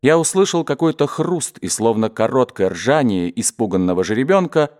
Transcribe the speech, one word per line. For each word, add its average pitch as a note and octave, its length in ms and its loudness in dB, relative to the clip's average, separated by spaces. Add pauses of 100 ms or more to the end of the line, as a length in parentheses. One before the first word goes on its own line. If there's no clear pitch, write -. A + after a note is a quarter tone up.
Я D3+ 160 4
услышал E3+ 460 0
какой-то D#3 440 0
хруст E3 500 -4
и F#2+ 100 -10
словно A2 420 0
короткое A2 600 0
ржание G2 720 0
испуганного F#2 640 0
жеребенка, D3 760 0